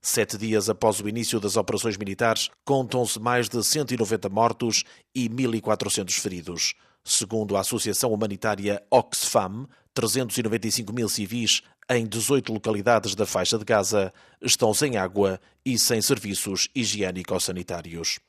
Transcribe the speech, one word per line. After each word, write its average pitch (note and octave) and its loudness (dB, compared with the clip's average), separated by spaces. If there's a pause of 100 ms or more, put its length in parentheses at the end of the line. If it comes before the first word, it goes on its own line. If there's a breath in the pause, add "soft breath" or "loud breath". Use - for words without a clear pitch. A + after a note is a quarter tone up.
Sete A2 0
dias G#2+ 0
após G#2+ 2
o G#2 -6
início A2+ -2
das G2 -2
operações G#2+ 0
militares, G#2 0 (160)
contam-se B2+ 0
mais A#2+ 0
de A2+ -2
cento C#3 0
e B2+ -4
noventa G#2 0
mortos A2 2 (300 loud breath)
e B2 -2
mil A#2+ -2
e G#2+ -2
quatrocentos G#2 -2
feridos. F2 -4 (300 soft breath)
Segundo G#2+ -2
a F#2+ 4
associação A2 0
humanitária G2+ -2
Oxfam, A2+ 2 (280 soft breath)
trezentos A#2 0
e B2 0
noventa A2 -2
e G#2+ -2
cinco G#2 -4
mil A#2 -2
civis G#2+ -2 (280 soft breath)
em A#2+ 2
dezoito A2+ 0
localidades G#2+ 2
da G2+ 2
faixa F#2+ 0
de G#2 -2
Gaza G2+ 2 (300 soft breath)
estão A2+ 4
sem C3 0
água F#2+ 2 (260 soft breath)
e A#2+ 0
sem A2+ 2
serviços G2+ -2
higiênico-sanitários. F2+ -4